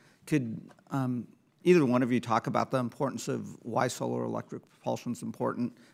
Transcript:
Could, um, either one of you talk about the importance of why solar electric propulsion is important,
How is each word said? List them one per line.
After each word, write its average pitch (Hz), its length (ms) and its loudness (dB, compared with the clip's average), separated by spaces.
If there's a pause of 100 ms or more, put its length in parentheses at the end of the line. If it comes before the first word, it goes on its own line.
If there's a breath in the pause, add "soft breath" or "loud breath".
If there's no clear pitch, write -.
(260 soft breath)
Could, 127 340 -2 (300)
um, 127 380 -2 (340)
either 175 220 8
one 123 180 4
of 120 80 0
you 123 80 4
talk 113 300 0
about 113 220 0
the 135 80 0
importance 123 500 -4
of 117 180 -4 (160)
why 123 240 0
solar 120 380 -4
electric 113 440 -8
propulsion - 440 -8
is - 100 -10
important, 113 540 -6 (180 loud breath)